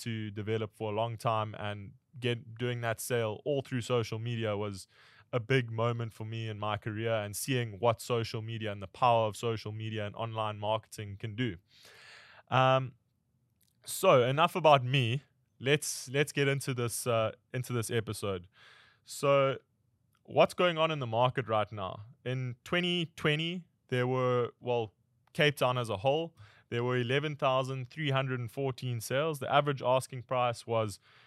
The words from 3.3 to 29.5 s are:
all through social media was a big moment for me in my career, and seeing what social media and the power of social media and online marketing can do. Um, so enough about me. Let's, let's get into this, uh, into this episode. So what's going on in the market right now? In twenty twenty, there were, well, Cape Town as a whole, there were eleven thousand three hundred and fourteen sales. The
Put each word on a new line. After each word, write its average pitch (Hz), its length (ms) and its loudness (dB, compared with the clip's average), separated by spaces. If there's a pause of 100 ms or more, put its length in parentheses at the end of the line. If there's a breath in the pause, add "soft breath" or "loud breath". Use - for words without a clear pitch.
all 143 200 0
through 127 180 -4
social 113 380 0
media 113 360 -2
was 101 320 -6 (440 soft breath)
a 127 80 0
big 120 320 2
moment 117 420 -2
for 110 120 -12
me 110 220 -8
in 107 120 -8
my 104 180 -2
career, 113 380 -2 (100)
and 104 100 -8
seeing 117 440 -2
what 117 220 4
social 117 420 -2
media 110 280 -6
and 101 120 -10
the - 100 -14 (100)
power 117 240 6
of 101 80 -6
social 113 360 -4
media 107 340 -6
and 104 100 -10
online 110 440 -6
marketing 104 580 -4
can 110 180 -10
do. 107 220 -2 (960 loud breath)
Um, 131 400 4 (920)
so 160 380 6
enough 143 340 2
about 151 300 6
me. 127 380 0 (360)
Let's, 135 500 -2
let's 139 220 0
get 139 160 0
into 139 260 0
this, 120 340 -2
uh, 113 240 2 (220)
into 127 200 -6
this 117 160 -2
episode. 104 580 -4 (580 soft breath)
So 139 520 2 (680)
what's 147 280 4
going 175 240 2
on 160 140 4
in 151 80 -4
the 123 80 -4
market 120 400 2
right 107 240 0
now? 107 340 -8 (180)
In 127 400 -6
twenty 175 540 0
twenty, 165 460 -2 (260)
there 123 180 2
were, 127 440 0 (100)
well, 120 320 -2 (400)
Cape 147 240 4
Town 127 200 2
as 120 120 -2
a 101 80 -2
whole, 151 360 0 (360 soft breath)
there 120 140 -2
were 123 140 0
eleven 139 380 0
thousand 131 540 0
three 151 220 -4
hundred 131 280 0
and 120 100 -6
fourteen 127 520 -4
sales. 143 380 -2
The - 140 -2